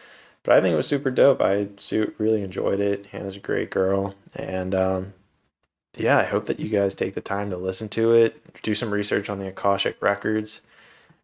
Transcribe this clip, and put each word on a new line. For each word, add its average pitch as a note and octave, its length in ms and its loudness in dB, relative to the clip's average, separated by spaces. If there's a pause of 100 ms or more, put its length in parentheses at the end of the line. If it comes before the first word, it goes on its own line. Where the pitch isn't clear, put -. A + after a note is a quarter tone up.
(420)
but - 140 4
I D#3 60 6
think F3 120 2
it D3+ 40 2
was D3+ 100 -2
super C#3 240 0
dope. B2+ 300 4
I G2+ 260 2 (100)
su-, G#2+ 400 -2
really G#2+ 240 2
enjoyed G2 380 -2
it. G2+ 280 -2
Hannah's G2 280 -8
a G2 40 -14
great G2 300 -2
girl. G2 460 0 (180)
And, F#2 400 -4
um, F#2+ 400 0 (840)
yeah, A#2+ 240 2
I G2 40 2
hope G2 220 -2
that - 140 -4
you A2 100 -6
guys G2+ 240 2
take G2+ 220 -4
the G#2 60 -6
time G2+ 280 -4
to F2+ 80 -4
listen F#2 320 -6
to A2+ 240 2
it, - 480 2
do G#2+ 140 -2
some A2 160 -4
research G#2 380 -2
on G2 100 -4
the G2 80 -6
Akashic G2 520 0
Records, G#2+ 640 -2 (640)